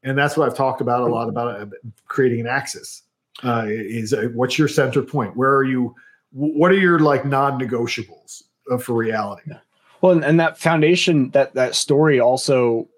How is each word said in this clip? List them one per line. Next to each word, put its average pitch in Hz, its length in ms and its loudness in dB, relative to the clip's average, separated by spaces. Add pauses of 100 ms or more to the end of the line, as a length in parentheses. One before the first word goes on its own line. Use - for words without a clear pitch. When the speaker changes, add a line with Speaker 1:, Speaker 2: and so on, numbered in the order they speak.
Speaker 1:
And 135 140 -4
that's 147 200 2
what 147 120 2
I've 120 80 -6
talked 131 240 -2
about 123 220 0
a 120 100 0
lot 117 160 -4
about, 117 320 -6
uh, 104 60 -14 (400)
creating 120 340 0
an 117 60 -8
axis, - 560 -10 (400)
uh, 117 260 -2
is, 110 460 -6
uh, 110 200 -2
what's 123 240 -2
your 151 100 2
center 131 340 0
point? 110 340 -6
Where 135 180 2
are 135 100 2
you? 127 300 -2 (360)
Wh-, 147 260 -4
what 175 160 4
are 196 60 4
your, 175 200 4
like, 147 260 2
non-negotiables, 131 1160 -4 (280)
uh, 123 80 -2
for 120 160 -6
reality? 110 520 -4
Speaker 2:
Yeah. 151 120 -16 (420)
Well, 185 120 6
and, 160 120 2
and 160 160 4
that 165 180 0
foundation, 165 720 2
that, - 240 2
that 131 220 -2
story 147 420 2
also 123 800 2